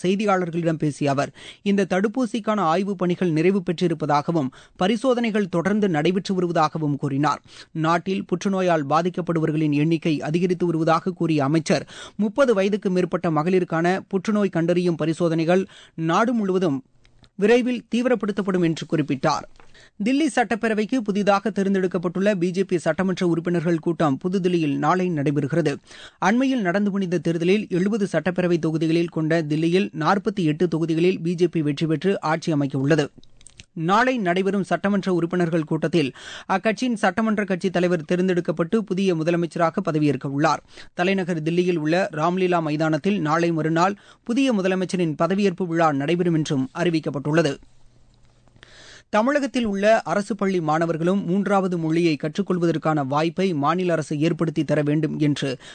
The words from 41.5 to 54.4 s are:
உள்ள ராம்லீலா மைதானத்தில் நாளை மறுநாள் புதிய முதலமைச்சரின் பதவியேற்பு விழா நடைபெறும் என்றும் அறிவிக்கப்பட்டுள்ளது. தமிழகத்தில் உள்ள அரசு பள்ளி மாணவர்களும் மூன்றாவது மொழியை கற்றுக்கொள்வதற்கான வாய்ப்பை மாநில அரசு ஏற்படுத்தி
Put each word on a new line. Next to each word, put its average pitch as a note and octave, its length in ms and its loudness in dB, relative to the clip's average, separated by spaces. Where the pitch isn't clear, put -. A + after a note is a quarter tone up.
உள்ள D#3+ 360 0
ராம்லீலா F3 480 0
மைதானத்தில் D#3 600 0
நாளை E3 300 0
மறுநாள் E3 460 0
புதிய B3+ 300 0
முதலமைச்சரின் F#3 720 0
பதவியேற்பு F#3+ 440 0
விழா E3 240 2
நடைபெறும் E3 420 0
என்றும் C#3+ 420 0
அறிவிக்கப்பட்டுள்ளது. D#3 840 0
தமிழகத்தில் B3+ 560 0
உள்ள G#3 360 2
அரசு G3+ 340 -4
பள்ளி F#3+ 260 0
மாணவர்களும் E3 640 0
மூன்றாவது F#3+ 520 0
மொழியை D#3+ 440 0
கற்றுக்கொள்வதற்கான D#3+ 840 -2
வாய்ப்பை E3 480 -2
மாநில E3+ 380 0
அரசு D#3 280 -2
ஏற்படுத்தி D#3+ 440 0